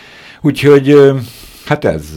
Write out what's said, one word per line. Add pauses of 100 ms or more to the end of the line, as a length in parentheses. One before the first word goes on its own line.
(420)
Úgyhogy,
ö, (480)
hát
ez,